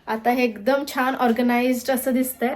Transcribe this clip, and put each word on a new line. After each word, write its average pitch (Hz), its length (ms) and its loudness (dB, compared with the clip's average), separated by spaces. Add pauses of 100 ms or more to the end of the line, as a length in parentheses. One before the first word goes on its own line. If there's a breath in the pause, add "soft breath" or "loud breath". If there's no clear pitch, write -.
आता 226 220 0
हे 247 140 2
एकदम 240 400 0 (100)
छान 262 220 0
ऑर्गनाइज्ड 240 760 2
असं 254 220 0
दिसतंय. 254 420 -2